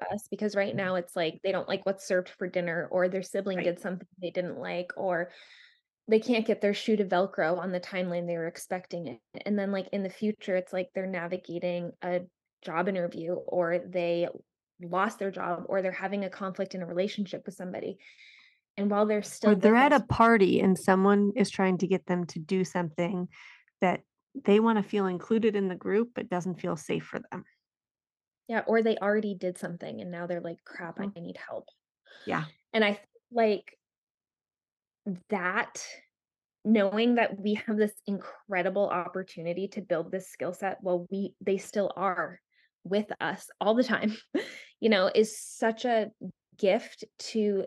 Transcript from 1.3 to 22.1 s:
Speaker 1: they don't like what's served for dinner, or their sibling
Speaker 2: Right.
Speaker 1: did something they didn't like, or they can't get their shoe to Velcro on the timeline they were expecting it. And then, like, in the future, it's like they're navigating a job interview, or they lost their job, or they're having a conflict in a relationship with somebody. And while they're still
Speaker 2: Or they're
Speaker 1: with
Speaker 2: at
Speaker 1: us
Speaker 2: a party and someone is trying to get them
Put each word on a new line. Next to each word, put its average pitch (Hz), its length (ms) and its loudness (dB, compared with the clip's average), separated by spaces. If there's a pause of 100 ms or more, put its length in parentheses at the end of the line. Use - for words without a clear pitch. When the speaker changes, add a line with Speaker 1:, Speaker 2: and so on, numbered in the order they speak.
Speaker 1:
they 190 100 0
don't 185 160 -2
like 190 180 -2
what's 196 200 -4
served 180 220 0
for - 200 -6
dinner, 170 420 -2
or 185 180 2
their 190 140 -4
sibling 190 360 -4
Speaker 2:
Right. 170 60 -2
Speaker 1:
did 175 160 0
something 185 260 -8 (160)
they 175 80 -4
didn't 175 280 -4
like, 180 380 -6
or 180 360 -2 (760)
they 220 120 6
can't 226 260 0
get 208 140 2
their 202 140 2
shoe 214 220 0
to 208 80 2
Velcro 180 540 2
on 180 140 -6
the 180 80 -2
timeline 180 460 -4
they 170 100 -4
were 165 100 -4
expecting 175 600 -8
it. - 120 -12 (240)
And 202 140 0
then, 196 140 -2
like, 190 200 -4
in 202 120 -2
the 185 60 -4
future, 208 460 -2
it's 180 160 -2
like 185 220 -4
they're 190 120 -4
navigating 175 840 -4 (100)
a 180 200 -2 (420)
job 175 240 0
interview, 175 440 -4
or 175 460 0
they 175 500 -2 (520)
lost 185 380 -2
their 196 120 -4
job, 175 380 -4
or 190 140 0
they're 185 100 -2
having 196 320 -4
a 185 60 -6
conflict 190 440 -6
in 185 80 -6
a 170 40 -8
relationship 185 600 -4
with 190 80 -12
somebody. 185 440 -8 (800)
And 202 140 0
while 208 160 4
they're 214 160 2
still - 280 2
Speaker 2:
Or 208 40 10
they're 214 180 8
Speaker 1:
with 233 100 8
Speaker 2:
at 294 100 6
Speaker 1:
us 262 100 6
Speaker 2:
a - 40 -10
party 226 540 6
and 190 180 4
someone 202 560 6
is 202 160 2
trying 185 280 2
to 190 80 0
get 180 200 0
them 175 200 -2